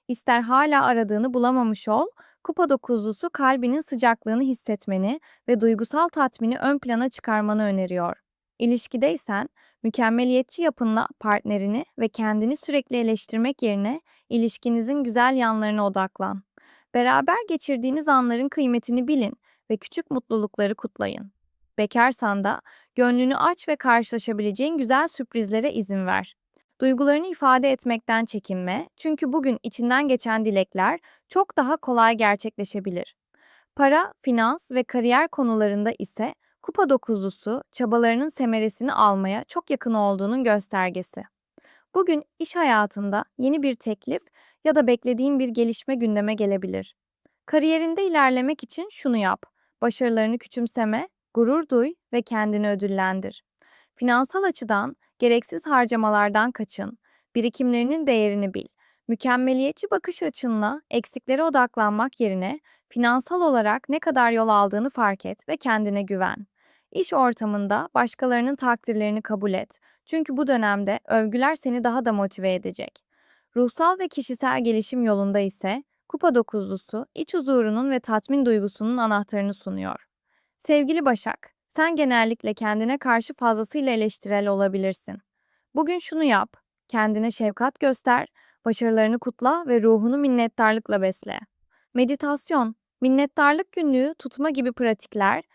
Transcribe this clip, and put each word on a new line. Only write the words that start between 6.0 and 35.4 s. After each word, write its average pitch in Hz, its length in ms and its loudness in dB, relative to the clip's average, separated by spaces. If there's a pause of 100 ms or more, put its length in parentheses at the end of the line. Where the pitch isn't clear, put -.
tatmini 254 480 -2
ön 277 220 0
plana 240 300 -2
çıkarmanı 214 540 -2
öneriyor. 180 540 -2 (420)
İlişkideysen, 233 880 -2 (340)
mükemmeliyetçi 247 760 0
yapınla 233 460 0 (120)
partnerini 208 640 -2 (140)
ve 226 80 0
kendini 220 500 -2
sürekli 277 400 -4
eleştirmek 226 640 -2
yerine 214 400 -2 (280)
ilişkinizin 233 760 0
güzel 247 320 2
yanlarına 214 520 0
odaklan. 190 560 -4 (500)
Beraber 269 440 2 (120)
geçirdiğiniz 277 580 -2
anların 254 420 2
kıymetini 247 580 0
bilin 262 260 0 (360)
ve 220 80 0
küçük - 340 -8
mutlulukları 214 640 -2
kutlayın. - 560 -8 (460)
Bekarsan 214 640 0
da - 180 -4 (340)
gönlünü 247 400 2
aç 339 320 0
ve 302 80 0
karşılaşabileceğin 233 1000 0
güzel 262 300 2
sürprizlere 226 640 -4
izin 196 340 -4
ver. 190 280 -4 (460)
Duygularını 285 460 2
ifade 269 440 2
etmekten 233 540 -2
çekinme, 196 720 -6
çünkü 302 360 -2
bugün 269 300 0
içinden 247 440 0
geçen 226 380 0
dilekler 196 540 0 (280)
çok - 300 -2
daha 294 200 0
kolay 233 380 4
gerçekleşebilir. 202 1000 -2 (600)
Para, 294 460 4
finans 240 500 0
ve 254 120 0
kariyer 247 440 2
konularında 214 720 0